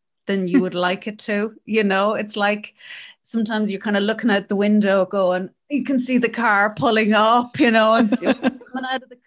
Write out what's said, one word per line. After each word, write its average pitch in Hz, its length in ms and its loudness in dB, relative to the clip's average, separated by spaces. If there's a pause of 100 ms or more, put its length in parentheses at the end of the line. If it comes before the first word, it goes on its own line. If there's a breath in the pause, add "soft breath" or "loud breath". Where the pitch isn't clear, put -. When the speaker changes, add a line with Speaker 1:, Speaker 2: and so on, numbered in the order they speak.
(260)
Speaker 1:
than 196 220 -2
you 196 140 2
would 180 120 -4
Speaker 2:
<laughs> 180 140 0
Speaker 1:
like 190 180 -6
it 214 140 -10
to, 214 340 -4 (120)
you 214 180 0
know? 196 300 0
It's 214 220 -8
like, 208 380 -2 (480 loud breath)
sometimes 214 480 -4
you're 190 100 -8
kind 202 180 -2
of 196 40 0
looking 214 280 0
out 202 180 0
the 202 80 -2
window 202 480 2
going, 185 460 -2 (180)
you 285 160 -2
can 269 140 -2
see 254 200 0
the 240 100 0
car 214 460 0
pulling 220 380 2
up, 226 480 2
you 240 100 4
know, 220 240 4
and 226 140 4
see - 180 -2
who's 254 320 -2
Speaker 2:
<laughs> - 140 -20
Speaker 1:
coming 254 180 -8
out 262 120 -6
of - 60 -20
the 247 80 -20 (100)